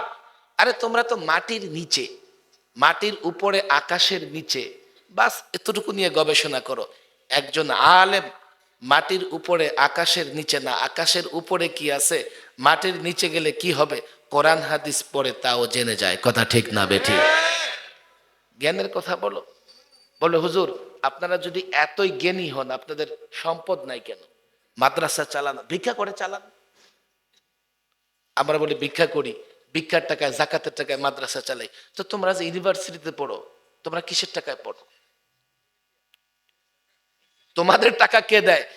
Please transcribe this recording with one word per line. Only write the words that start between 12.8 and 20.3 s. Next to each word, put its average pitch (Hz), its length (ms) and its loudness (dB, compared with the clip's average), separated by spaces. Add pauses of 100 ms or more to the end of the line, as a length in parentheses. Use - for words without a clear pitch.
নিচে 170 340 -2
গেলে 156 220 0
কি 156 200 -2
হবে, 143 300 0 (280)
কোরআন 151 280 6
হাদিস 151 540 -4
পড়ে 131 200 0
তাও 123 360 0
জেনে 117 280 0
যায়। 95 260 2
কথা 120 240 4
ঠিক 113 280 2
না 101 120 2
বেঠিক? 98 340 2 (1400)
জ্ঞানের 185 300 0
কথা 180 260 -4
বলো। 196 300 -6 (760)
বলে, 170 160 4